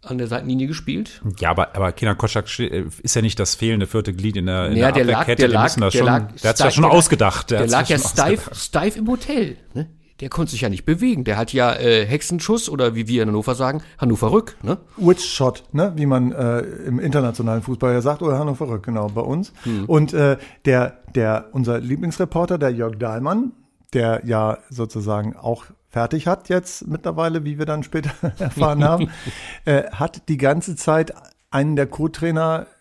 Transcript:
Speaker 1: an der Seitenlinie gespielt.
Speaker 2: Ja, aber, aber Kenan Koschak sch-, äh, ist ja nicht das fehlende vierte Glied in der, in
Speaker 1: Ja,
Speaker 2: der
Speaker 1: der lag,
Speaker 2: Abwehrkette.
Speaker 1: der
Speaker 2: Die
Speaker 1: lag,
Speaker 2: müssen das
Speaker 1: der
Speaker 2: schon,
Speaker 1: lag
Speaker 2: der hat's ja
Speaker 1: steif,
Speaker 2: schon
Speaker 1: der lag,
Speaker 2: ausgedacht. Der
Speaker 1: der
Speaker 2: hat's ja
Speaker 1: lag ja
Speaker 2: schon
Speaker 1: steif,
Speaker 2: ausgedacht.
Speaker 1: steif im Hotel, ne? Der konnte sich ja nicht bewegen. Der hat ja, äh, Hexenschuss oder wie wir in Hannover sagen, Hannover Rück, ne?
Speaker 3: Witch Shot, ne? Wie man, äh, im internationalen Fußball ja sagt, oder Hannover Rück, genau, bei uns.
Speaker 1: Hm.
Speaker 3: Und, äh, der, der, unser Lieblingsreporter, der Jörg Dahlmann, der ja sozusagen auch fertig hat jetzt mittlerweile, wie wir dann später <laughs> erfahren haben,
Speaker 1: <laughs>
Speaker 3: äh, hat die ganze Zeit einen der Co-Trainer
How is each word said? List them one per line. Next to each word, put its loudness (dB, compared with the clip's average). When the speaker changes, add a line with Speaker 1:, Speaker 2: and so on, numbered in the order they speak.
Speaker 1:
an -6
der -4
Seitenlinie -2
gespielt. -8
Speaker 2:
Ja, 0
aber, 0
aber 0
Kenan -2
Koschak -2
sch-, -4
äh, -4
ist 0
ja 2
nicht 0
das 0
fehlende 0
vierte -2
Glied -2
in -2
der, 0
in 2
Speaker 1:
Ja, 6
Speaker 2:
der 4
Speaker 1:
der 2
lag, 2
Speaker 2:
Abwehrkette. 0
Speaker 1:
der 6
Speaker 2:
Die 2
Speaker 1:
lag, 4
Speaker 2:
müssen 0
das 2
Speaker 1:
der 2
Speaker 2:
schon, 4
Speaker 1:
lag 4
Speaker 2:
der -2
hat's 0
ja 4
Speaker 1:
steif, 2
Speaker 2:
schon 4
Speaker 1:
der 6
lag, 8
Speaker 2:
ausgedacht. 2
Der 2
Speaker 1:
der 2
Speaker 2:
hat's 0
ja 4
Speaker 1:
lag -2
ja 4
Speaker 2:
schon -2
Speaker 1:
steif, 2
Speaker 2:
ausgedacht. -12
Speaker 1:
steif -2
im -4
Hotel, -2
ne? -6
Der -10
konnte -2
sich -6
ja 0
nicht -4
bewegen. 2
Der 0
hat -4
ja, 4
äh, 4
Hexenschuss -2
oder 0
wie -4
wir 2
in 2
Hannover 0
sagen, -2
Hannover 2
Rück, 2
ne? -2
Speaker 3:
Witch 4
Shot, 0
ne? 0
Wie 0
man, 2
äh, 0
im -4
internationalen 0
Fußball 0
ja 0
sagt, 0
oder 0
Hannover -4
Rück, -6
genau, -4
bei -4
uns. -4
Speaker 1:
Hm. -4
Speaker 3:
Und, 4
äh, 4
der, 2
der, 0
unser -2
Lieblingsreporter, -2
der 2
Jörg -4
Dahlmann, -2
der 2
ja 0
sozusagen -4
auch -6
fertig -2
hat -2
jetzt -4
mittlerweile, -4
wie -6
wir -4
dann -4
später -4
<laughs> -4
erfahren 0
haben, 2
Speaker 1:
<laughs> -18
Speaker 3:
äh, 4
hat -6
die 0
ganze 0
Zeit 0
einen 2
der 2
Co-Trainer -2